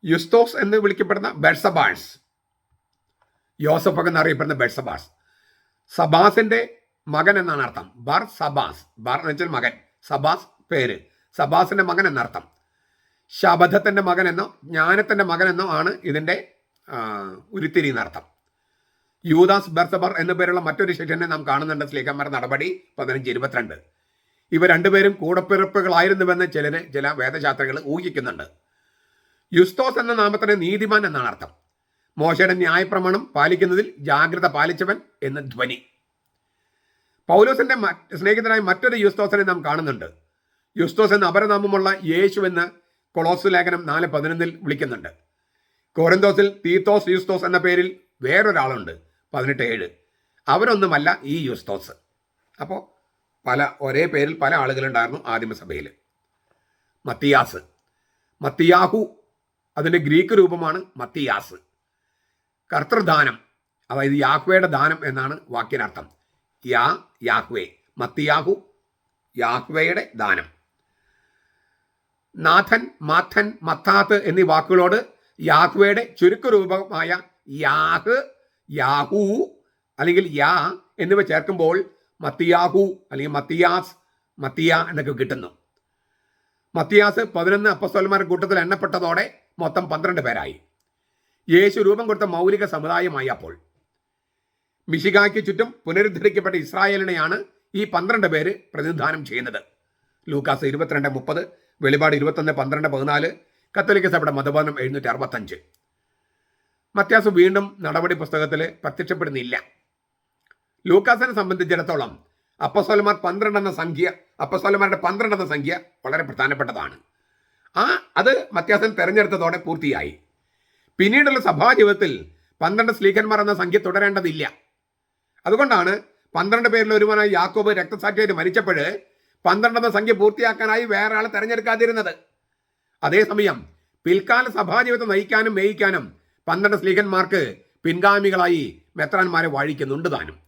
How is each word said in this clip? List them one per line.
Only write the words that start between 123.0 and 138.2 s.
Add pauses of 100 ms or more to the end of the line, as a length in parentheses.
എന്ന
സംഖ്യ
തുടരേണ്ടതില്ല. (920)
അതുകൊണ്ടാണ് (320)
പന്ത്രണ്ട്
പേരിൽ
ഒരുവനായ
യാക്കോബ്
രക്തസാക്ഷിയായിട്ട്
മരിച്ചപ്പോൾ (500)
പന്ത്രണ്ട്
എന്ന
സംഖ്യ
പൂർത്തിയാക്കാനായി
വേറെ
ആളെ
തെരഞ്ഞെടുക്കാതിരുന്നത്. (880)
അതേസമയം (360)
പിൽക്കാല
സഭാജീവിതം
നയിക്കാനും
മേയിക്കാനും (320)
പന്ത്രണ്ട്
സ്ലീഹന്മാർക്ക് (280)
പിൻഗാമികളായി (140)